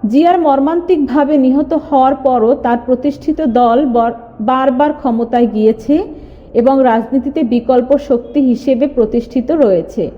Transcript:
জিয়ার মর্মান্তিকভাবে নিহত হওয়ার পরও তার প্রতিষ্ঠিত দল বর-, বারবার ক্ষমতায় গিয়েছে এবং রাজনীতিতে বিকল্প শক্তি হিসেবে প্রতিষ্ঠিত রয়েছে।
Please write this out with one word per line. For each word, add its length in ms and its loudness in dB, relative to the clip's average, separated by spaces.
জিয়ার 340 2
মর্মান্তিকভাবে 960 0
নিহত 380 2
হওয়ার 400 0
পরও 400 2
তার 320 -2
প্রতিষ্ঠিত 560 -2
দল 440 2
বর-, 260 0
বারবার 520 0
ক্ষমতায় 540 0
গিয়েছে 580 0
এবং 280 2
রাজনীতিতে 600 0
বিকল্প 560 0
শক্তি 420 -2
হিসেবে 460 0
প্রতিষ্ঠিত 680 -2
রয়েছে। 640 0